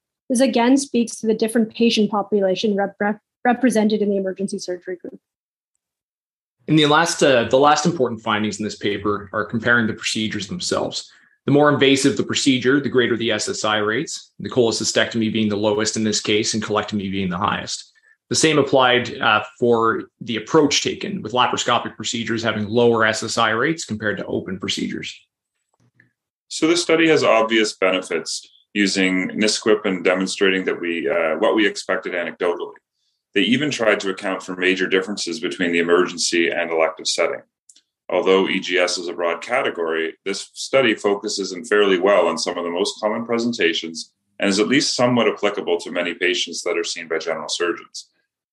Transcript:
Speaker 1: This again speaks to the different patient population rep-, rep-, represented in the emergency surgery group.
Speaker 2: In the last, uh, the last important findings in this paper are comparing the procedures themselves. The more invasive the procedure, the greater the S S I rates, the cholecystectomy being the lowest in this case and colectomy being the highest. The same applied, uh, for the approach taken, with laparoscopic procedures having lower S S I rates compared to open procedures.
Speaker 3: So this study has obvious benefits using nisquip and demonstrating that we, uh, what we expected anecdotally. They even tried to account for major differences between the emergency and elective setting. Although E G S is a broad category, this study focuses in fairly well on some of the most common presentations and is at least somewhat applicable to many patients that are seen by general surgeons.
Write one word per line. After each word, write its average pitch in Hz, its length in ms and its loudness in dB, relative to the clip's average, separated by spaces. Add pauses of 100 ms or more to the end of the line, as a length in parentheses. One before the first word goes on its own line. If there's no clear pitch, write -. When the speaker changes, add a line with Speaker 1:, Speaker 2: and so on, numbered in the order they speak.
(300)
Speaker 1:
This 247 100 0
again 247 380 4
speaks 240 400 -2
to 220 100 -4
the 220 80 2
different 220 380 0
patient 226 360 2
population 196 640 0
rep-, 196 240 -2
rep-, 208 220 -2 (220)
represented 220 580 2
in 208 80 0
the 202 80 0
emergency 196 400 -6
surgery 180 380 -10
group. - 240 -16 (1500)
Speaker 2:
In 151 80 2
the 156 120 6
last, 160 340 2
uh, 131 220 4
the 131 160 2
last 147 260 4
important 117 360 0
findings 104 380 -2
in 107 40 -6
this 101 120 -6
paper 101 580 -4
are 107 120 -2
comparing 120 400 0
the 104 80 -2
procedures 107 540 -4
themselves. - 640 -4 (340)
The 135 60 2
more 147 200 6
invasive 139 460 4
the - 60 -2
procedure, 127 560 2
the 135 100 -4
greater 120 260 2
the 113 140 -2
S 107 180 -2
S - 160 -6
I 107 140 0
rates, 107 640 -4
the 101 100 -6
cholecystectomy 110 800 0
being 110 160 0
the 104 80 0
lowest 107 400 0
in 110 80 -2
this 107 160 0
case 107 360 0
and 107 80 -4
colectomy 104 480 -2
being 95 180 -2
the 87 80 -4
highest. - 560 -4 (360)
The 120 60 -2
same 151 220 2
applied, 123 640 2
uh, 107 220 4 (160)
for 117 460 2 (160)
the 113 160 -6
approach 151 440 2
taken, - 400 -6
with 110 120 -10
laparoscopic 120 640 0
procedures 113 460 -4
having 107 260 -2
lower 117 380 4
S 110 160 2
S 113 160 -4
I 113 140 2
rates 147 340 -2
compared 107 320 -4
to - 80 -8
open - 340 -6
procedures. - 560 -6 (1300)
Speaker 3:
So - 200 -2
this 170 140 2
study 165 280 4
has 143 140 4
obvious 110 500 2
benefits 92 760 -2 (240)
using 95 560 0
nisquip 107 560 0
and 90 180 -2
demonstrating 92 640 0
that 87 160 -4
we, 85 260 -4
uh, 80 300 0
what 101 180 2
we 107 120 2
expected 95 460 -4
anecdotally. 87 600 -4 (600)
They - 80 0
even 131 280 0
tried 110 320 0
to 98 80 -4
account 92 340 -6
for 90 120 -10
major 92 320 0
differences 92 520 -2
between 87 320 -4
the 85 80 2
emergency 85 720 2
and 82 220 -4
elective 80 360 -2
setting. 73 340 -2 (680)
Although 92 380 2
E 87 120 -2
G 92 180 -2
S 87 200 0
is 87 100 -8
a 87 60 -8
broad 85 280 -4
category, 82 760 -2 (100)
this - 280 -6
study 131 400 2
focuses 101 580 -2
in 90 140 -12
fairly 101 340 2
well 92 280 4
on 82 100 -2
some 90 200 -4
of 87 60 -6
the 87 60 -4
most 90 320 -4
common 110 240 -4
presentations 110 880 -2 (260)
and 101 100 0
is 98 100 0
at 107 80 2
least 139 280 0
somewhat 123 320 2
applicable 87 520 -2
to 90 120 -12
many 87 220 -4
patients 87 480 -2
that 85 160 -2
are 85 60 -2
seen 82 240 -8
by 80 100 -4
general 78 320 -6
surgeons. - 600 -6 (440)